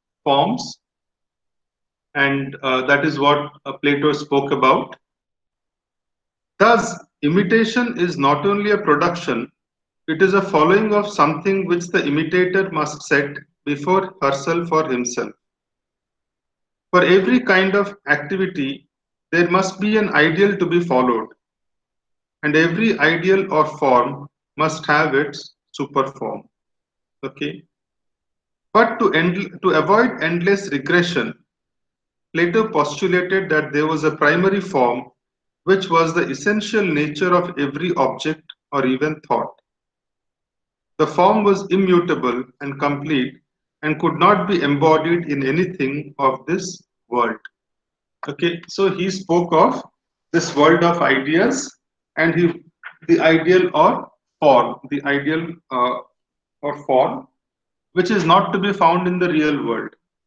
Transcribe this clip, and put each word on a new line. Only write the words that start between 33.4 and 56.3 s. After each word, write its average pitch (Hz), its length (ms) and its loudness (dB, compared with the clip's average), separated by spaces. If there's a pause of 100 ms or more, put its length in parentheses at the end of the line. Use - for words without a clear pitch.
that 151 200 0
there 147 160 0
was 156 180 -2
a 151 120 0
primary 180 460 0
form 127 480 -2 (540)
which 185 260 0
was 165 240 2
the 170 160 0
essential 208 520 -2
nature 151 520 0
of - 240 -2
every 143 380 -4
object 156 480 -2 (280)
or 135 140 0
even 151 420 -2
thought. - 320 -4 (1400)
The 156 100 2
form 202 380 2
was 196 220 2
immutable 170 800 0 (180)
and 139 180 -10
complete 143 540 -2 (480)
and 151 180 -4
could 170 180 -2
not 185 300 2
be 196 140 0
embodied 156 680 0
in 143 140 -4
anything 147 760 -4
of 135 280 -2
this - 360 -6 (260)
world. 117 280 -2 (880)
Okay, 170 400 -4
so 190 240 -2
he 185 220 -4
spoke 170 400 -2
of 196 280 4 (520)
this 165 240 -2
world 160 260 6
of 170 200 2
ideas 151 680 0 (440)
and 165 180 0
he, 170 300 0 (420)
the 170 140 4
ideal 175 540 4
or 180 360 2 (300)
form, 127 400 4 (100)
the 143 140 -8
ideal, 151 480 -4 (180)
uh, 123 280 -2 (640)